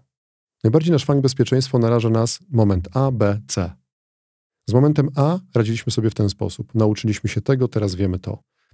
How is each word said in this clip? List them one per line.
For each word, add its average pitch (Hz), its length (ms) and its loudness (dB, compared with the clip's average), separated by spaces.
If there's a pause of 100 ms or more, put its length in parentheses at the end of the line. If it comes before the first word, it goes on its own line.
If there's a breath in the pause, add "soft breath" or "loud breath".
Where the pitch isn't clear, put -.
(640)
Najbardziej 160 280 4
nasz 139 120 2
fang 139 180 2
bezpieczeństwo 131 560 0
naraża 113 320 2
nas 113 280 0 (120)
moment 101 460 2
A, 135 140 0
B, 104 380 0
C. 85 240 -4 (960)
Z 104 40 -2
momentem 147 420 4
A 156 240 0 (160)
radziliśmy 113 380 -2
sobie 110 180 -2
w - 40 -4
ten 104 140 0
sposób. - 460 -8
Nauczyliśmy 107 560 0
się 107 100 -6
tego, 131 280 0
teraz 101 260 -4
wiemy 92 240 -2
to. - 240 -10 (320)